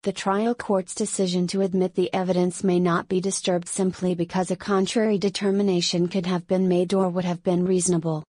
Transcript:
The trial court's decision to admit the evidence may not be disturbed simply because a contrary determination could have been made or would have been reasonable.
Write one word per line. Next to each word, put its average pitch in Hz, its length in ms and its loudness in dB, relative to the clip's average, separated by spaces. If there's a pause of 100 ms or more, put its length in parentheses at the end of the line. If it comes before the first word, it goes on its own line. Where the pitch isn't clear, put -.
The 160 100 -4
trial 208 420 -2
court's 190 400 -2
decision 180 540 -2
to 196 140 -2
admit 185 340 0
the 185 180 0
evidence 180 480 0
may 180 160 2
not 175 300 2
be 190 140 0
disturbed 180 480 -2
simply 185 460 -2
because 175 360 -2
a 175 60 -2
contrary 208 600 0
determination 190 920 0
could 185 160 -2
have 180 200 -2
been 185 220 2
made 180 260 2
or 190 140 2
would 175 160 -2
have 175 180 -4
been 180 240 2
reasonable. 170 560 0 (180)